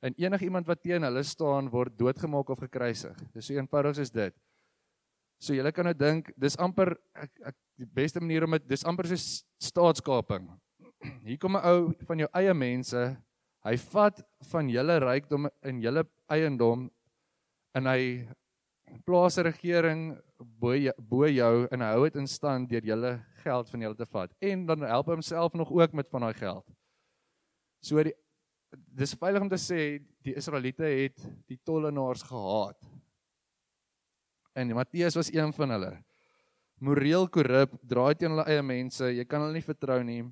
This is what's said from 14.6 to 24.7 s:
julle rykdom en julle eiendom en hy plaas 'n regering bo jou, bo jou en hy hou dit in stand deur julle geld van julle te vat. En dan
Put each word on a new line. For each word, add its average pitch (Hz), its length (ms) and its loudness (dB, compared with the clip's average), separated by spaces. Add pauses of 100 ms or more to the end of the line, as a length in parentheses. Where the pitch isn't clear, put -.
julle 139 300 2
rykdom 143 500 0 (140)
en 131 200 -6
julle 143 240 0 (220)
eiendom 127 640 2 (840)
en 131 120 0
hy 127 400 0 (800)
plaas 180 340 4
'n 170 120 2
regering 160 680 0 (200)
bo 120 360 -2
jou, 135 240 2
bo 123 280 2
jou 120 440 6
en 123 100 -4
hy 110 120 -2
hou 123 120 6
dit 156 120 0
in 139 100 -4
stand 135 440 -2
deur 117 140 -2
julle 113 280 -2 (300)
geld 127 280 -2
van 120 100 -8
julle 107 160 -6
te 117 100 -8
vat. 92 340 -6
En 190 260 -2
dan 160 160 0